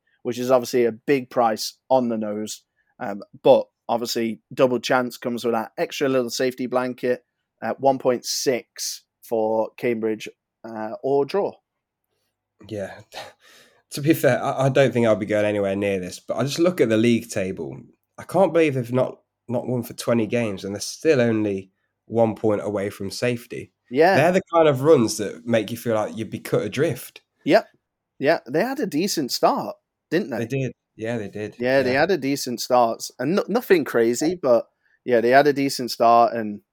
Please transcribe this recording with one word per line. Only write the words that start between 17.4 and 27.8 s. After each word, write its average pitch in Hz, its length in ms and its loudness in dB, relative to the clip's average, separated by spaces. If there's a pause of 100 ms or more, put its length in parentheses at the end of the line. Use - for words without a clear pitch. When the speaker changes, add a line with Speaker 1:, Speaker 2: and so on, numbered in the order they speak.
Speaker 2:
I - 60 -18
can't 170 300 2
believe 160 220 2
they've 120 180 -4
not, - 260 0 (300)
not 120 180 -4
won 120 160 -2
for - 80 -12
twenty 117 360 0
games, 101 360 -4
and 98 100 -6
they're 101 60 -8
still 151 400 0
only 107 520 0 (340)
one 110 300 2
point 104 280 0
away 104 260 -4
from 98 220 -10
safety. 117 640 -6 (160)
Speaker 1:
Yeah. 160 260 4
Speaker 2:
They're 170 160 4
the 185 100 2 (120)
kind 165 160 6
of 131 140 0
runs 139 340 6
that 95 280 -8
make 113 260 0
you 117 40 -6
feel 113 200 -2
like 101 200 -2
you'd 107 140 -8
be 113 100 -10
cut - 220 -2
adrift. 135 580 -4 (240)
Speaker 1:
Yep. 180 240 4 (500)